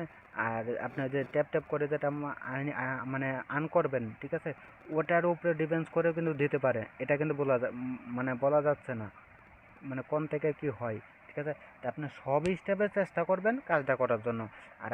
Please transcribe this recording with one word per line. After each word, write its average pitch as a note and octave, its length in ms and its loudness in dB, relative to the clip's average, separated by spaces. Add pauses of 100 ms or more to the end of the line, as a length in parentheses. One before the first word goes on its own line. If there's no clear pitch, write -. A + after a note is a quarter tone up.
(480)
আর A2+ 160 -2 (220)
আপনি C3+ 220 -4
যে C#3 120 0 (120)
ট্যাপ D3 200 2
ট্যাপ D3+ 200 2
করে D3 160 0
যেটা D3 220 0
মা-, D3 280 -6 (140)
আইন-, C#3 320 -2
আ-, C3 180 -4 (100)
মানে C3+ 160 0 (200)
আর্ন D3 180 -2 (100)
করবেন, C3+ 280 2 (160)
ঠিক C#3 140 -8
আছে? E3 160 -6 (460)
ওটার E3+ 300 4
উপরে E3+ 280 2
ডিপেন্ডস D#3+ 340 0
করেও E3 240 2
কিন্তু D#3+ 200 0 (100)
দিতে D3 160 2
পারে। A#2+ 240 2 (200)
এটা C#3+ 180 2
কিন্তু D3+ 200 2
বলা C3+ 180 4
যা-, A#2 140 0
উম, B2+ 240 -6 (200)
মানে C3 140 0 (100)
বলা C#3+ 220 6
যাচ্ছে C#3+ 320 0
না, A2 120 -6 (760)
মানে C3 260 -6
কোন D3+ 180 0
থেকে D3+ 220 0 (120)
কি D3+ 80 -2 (100)
হয়, A2+ 200 -4 (280)
ঠিক - 160 -10
আছে? D3 100 -4 (280)
তা - 120 -14
আপনি D3+ 140 -6 (120)
সব C#3 240 2 (160)
স্টেপে G3+ 300 0
চেষ্টা F3+ 360 0
করবেন F#3+ 300 2 (140)
কাজটা C#3 280 4
করার A#2+ 300 2
জন্য। A#2 140 0 (440)
আর A2 100 -6